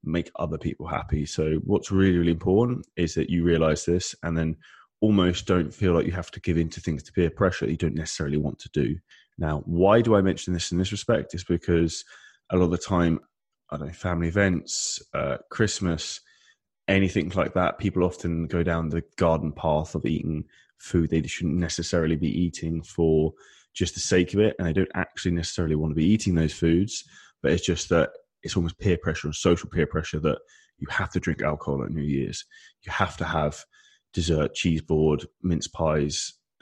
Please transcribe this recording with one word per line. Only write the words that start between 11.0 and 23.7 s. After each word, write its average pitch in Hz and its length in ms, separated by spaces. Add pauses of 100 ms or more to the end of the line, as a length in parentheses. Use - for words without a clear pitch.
It's 90 120
because 85 580 (460)
a 92 80
lot 90 80
of 82 60
the 87 60
time, 85 440 (500)
I 73 60
don't 73 100
know, 87 60
family 85 340
events, 92 720 (120)
uh, 69 240 (120)
Christmas, - 720 (720)
anything 95 400
like 90 240
that, 90 260
people 92 240
often 85 440
go 87 140
down 82 280
the 82 120 (140)
garden 80 380
path 78 420
of 76 100
eating 78 380 (360)
food 85 320
they 80 140
shouldn't 82 300
necessarily 82 640
be 76 200
eating 82 460
for 80 480 (420)